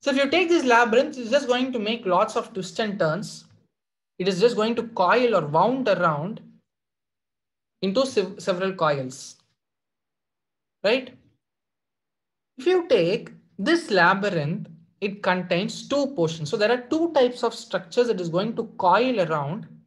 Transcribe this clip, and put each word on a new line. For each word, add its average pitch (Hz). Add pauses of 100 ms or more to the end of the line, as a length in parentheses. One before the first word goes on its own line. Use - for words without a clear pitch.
So 277
if 262
you 277
take 339
this 330
labyrinth, 240
it's 233
just 277
going 247
to 247
make 226
lots 190
of 220
twists 180
and 214
turns. 165 (760)
It 185
is 180
just 220
going 214
to 233
coil 214
or 165
wound 214
around 175 (1400)
into 196
sev-, 196
several 190
coils, 147 (1500)
right? 247 (1400)
If 262
you 359
take 190 (280)
this 320
labyrinth, 185 (320)
it 202
contains 185
two 277
portions. 160
So 226
there 214
are 247
two 330
types 247
of 233
structures -
that 190
is 170
going 202
to 233 (140)
coil 214
around. 160 (200)